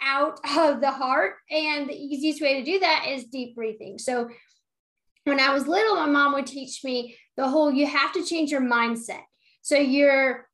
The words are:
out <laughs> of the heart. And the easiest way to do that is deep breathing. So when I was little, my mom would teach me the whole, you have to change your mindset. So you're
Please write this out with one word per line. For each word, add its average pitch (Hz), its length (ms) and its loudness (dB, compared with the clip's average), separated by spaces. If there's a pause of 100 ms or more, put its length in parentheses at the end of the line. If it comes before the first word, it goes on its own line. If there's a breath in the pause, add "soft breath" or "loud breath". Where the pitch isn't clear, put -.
out 277 420 0
<laughs> 285 140 -2
of 285 240 4
the 277 100 4
heart. 269 440 0 (140)
And 302 400 -2
the - 60 -10
easiest 294 460 -4
way 277 180 0
to 247 60 -6
do 370 140 0
that 320 300 2
is 262 160 -6
deep 254 300 -10
breathing. 220 420 -8
So 240 320 -4 (920 loud breath)
when 277 160 0
I 269 140 4
was 277 140 0
little, 403 280 2
my 320 120 0
mom 285 260 4
would 277 140 -4
teach - 360 -14
me 247 340 -6 (200 loud breath)
the 262 100 0
whole, 294 240 4
you 285 160 2
have 285 260 0
to 349 120 -2
change 320 260 -2
your 277 100 0
mindset. 233 600 -2 (440)
So 294 120 2
you're 269 760 4